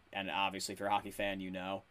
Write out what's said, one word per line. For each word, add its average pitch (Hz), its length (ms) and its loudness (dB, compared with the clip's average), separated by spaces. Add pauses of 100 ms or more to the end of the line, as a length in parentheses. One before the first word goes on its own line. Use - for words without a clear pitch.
(120)
and 98 180 -4
obviously 95 440 0
if - 40 -8
you're 98 100 0
a 101 40 4
hockey 101 180 4
fan, 98 300 0
you 92 100 -2
know, 92 400 -2